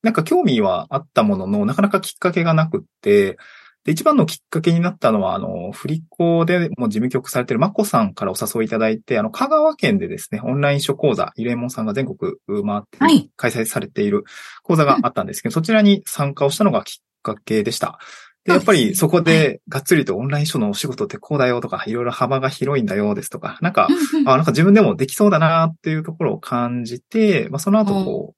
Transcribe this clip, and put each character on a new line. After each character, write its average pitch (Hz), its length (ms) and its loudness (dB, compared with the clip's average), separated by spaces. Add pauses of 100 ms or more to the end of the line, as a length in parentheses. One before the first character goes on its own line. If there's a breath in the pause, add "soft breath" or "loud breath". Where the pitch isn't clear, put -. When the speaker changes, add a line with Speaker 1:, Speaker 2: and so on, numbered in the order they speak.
Speaker 1:
な 226 80 2
ん - 20 -4
か 160 120 0
興 349 200 2
味 131 160 2
は 92 300 -2
あ 139 80 -4
っ 160 140 -10
た 117 100 4
も 101 140 2
の 95 100 -6
の、 104 180 -2
な 123 100 -2
か 196 80 2
な 202 60 2
か 202 120 0
き - 140 -14
っ - 40 -20
か 180 140 -2
け 175 100 0
が 165 120 2
な 160 120 2
く 160 120 -4
っ - 20 -2 (220)
て、 101 340 2 (480 soft breath)
で、 151 80 -2
一 160 120 -4
番 302 120 4
の 170 100 4
き - 80 -8
っ - 20 -16 (140)
か 165 100 -4
け 165 120 2
に 170 80 2
な 175 100 0
っ - 80 -14
た 117 140 2
の 104 100 0
は、 92 120 -2
あ 92 40 -4
の、 95 340 -8
振 - 160 -12
り 160 200 -4
子 170 360 2
で 170 320 0
も 123 100 -2
う - 20 0
事 104 100 -4
務 123 100 -2
局 127 220 -4
さ 127 100 -2
れ 123 60 -4
て 127 80 -2
る 113 60 0
ま 180 100 2
こ 208 140 -2
さ 123 180 0
ん 98 100 -2
か - 140 -6
ら 92 60 -2
お - 60 -4
誘 117 260 -4
い - 20 -4
い - 20 -8
た 113 100 -4
だ 110 120 0
い 110 100 -4
て、 117 180 -4
あ 104 40 0
の、 110 80 -4
香 269 180 -4
川 311 280 2
県 190 220 0
で - 100 -6
で - 100 -10
す - 120 -16
ね、 117 140 -8
オ 123 100 -4
ン 143 60 -2
ラ 139 120 0
イ 143 40 0
ン 143 40 -2
書 139 140 -2
講 135 200 0
座、 - 220 -4
ゆ 113 100 -6
れ 120 100 -4
も 123 100 -6
ん 123 40 -6
さ 117 120 -10
ん 110 40 -4
が 104 80 -4
全 135 120 -4
国 - 280 -8 (120)
回 101 340 -4
っ - 20 -18
て - 160 -20
る、 277 80 2
Speaker 2:
は 330 40 6
い。 277 260 4
Speaker 1:
開 117 140 -2
催 113 140 -4
さ - 160 -6
れ - 80 -10
て - 140 -4
い 104 80 0
る 101 140 -2 (380 loud breath)
講 170 140 2
座 156 80 4
が 139 180 4
あ 104 60 0
っ - 40 -4
た - 100 -4
ん - 40 -6
で - 80 -12
す - 80 -12
け - 60 -6
ど、 - 20 -4
Speaker 2:
う - 20 -12
ん。 - 20 -12
Speaker 1:
そ 165 80 0
ち 190 100 -2
ら 220 100 6
に 202 240 4
参 139 280 -4
加 147 100 -2
を 139 60 2
し - 80 -6
た 214 60 2
の 196 60 4
が 110 140 -2
き - 160 -18
っ - 40 -20 (180)
か 110 140 -6
け 110 260 -2
で 107 100 -2
し - 60 -8
た。 - 200 -6 (460 loud breath)
で、 - 80 2
Speaker 2:
そ - 40 6
う - 20 6
で - 60 0
す - 60 2
ね。 202 40 8
Speaker 1:
や 135 100 4
っ - 20 2
ぱ 98 40 2
り 92 60 -4
そ 160 120 0
こ 175 140 2
で 160 460 2
が 139 120 -6
っ - 20 -16
つ - 140 4
り 135 80 2
と 92 120 -2
オ 110 60 -6
ン 135 60 -4
ラ 147 120 -2
イ - 20 0
ン 156 40 -2
書 156 120 -4
の 104 120 0
お 101 40 -4
仕 - 120 -6
事 120 180 -4
っ - 20 -6
て - 100 -12
こ - 200 -6
う - 20 0
だ 127 80 2
よ 123 140 0
と 117 80 -8
か、 - 180 -6
い 107 60 -6
ろ 120 100 -4
い - 20 -4
ろ 120 60 -2
幅 131 300 -2
が 131 100 -2
広 135 280 -2
い 120 40 0
ん 107 40 -2
だ 98 80 -2
よ 104 200 0
で 101 80 -6
す - 80 -10
と - 100 -12
か、 - 220 -10
な 170 80 2
ん - 20 -12
か、 - 160 2
Speaker 2:
う 311 280 0
ん 302 40 2
う 277 40 4
ん。 - 40 2
Speaker 1:
あ、 131 80 6
な 160 60 4
ん - 20 2
か - 60 2
自 135 140 2
分 202 100 8
で 214 80 8
も 120 140 2
で 135 100 0
き - 80 -10
そ 208 140 4
う - 20 6
だ 170 80 2
な 165 280 2
っ 165 160 -4
て 160 80 -4
い 156 40 -2
う 156 80 -4
と 160 100 -10
こ 165 120 -6
ろ 110 100 0
を 104 40 -10
感 120 460 -4
じ 117 160 -10
て、 208 500 0
ま - 60 -8
あ、 - 20 -4
そ 202 120 -2
の 214 100 6
後 202 120 2
こ 196 80 0
う、 190 80 -2
Speaker 2:
お - 220 -6
ー。 - 80 -20